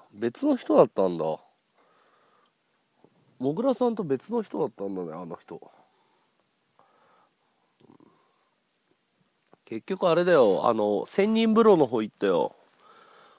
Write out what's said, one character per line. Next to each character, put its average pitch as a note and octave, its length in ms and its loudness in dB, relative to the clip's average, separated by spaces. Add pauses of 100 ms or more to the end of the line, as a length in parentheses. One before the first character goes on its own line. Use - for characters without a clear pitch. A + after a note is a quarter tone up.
(120)
別 A#2 360 -6
の D4 80 2
人 D4+ 200 -4
だ G#3+ 80 8
っ C3 60 -2
た F#2+ 180 -2
ん F2 120 -4
だ。 D#2 200 -4 (2000)
も C3+ 160 -4
ぐ E3+ 80 -6
ら B3+ 140 0
さ B3 120 -2
ん A#3 60 -2
と G#3 100 -6
別 C3+ 280 -6
の A#3 100 -4
人 - 160 -12
だ E3 80 -2
っ A#2+ 60 -6
た - 140 -12
ん G2 100 -8
だ F#2 80 -8
ね、 E2 100 -12
あ F2 140 -12
の D#2+ 120 -14
人。 - 320 -20 (4000)
結 A2+ 200 -12
局 F#3+ 240 -2
あ D#3+ 60 2
れ F3 100 2
だ F3+ 60 2
よ、 A2 360 4
あ A#2 60 2
の、 G#2 320 -2
千 G#3+ 300 -2
人 A3+ 180 2
風 A3 120 6
呂 G#3 120 6
の D3+ 80 4
方 A#2 160 -2
行 G#2+ 100 -6
っ - 60 -20
た - 80 -4
よ。 E2+ 300 0 (840)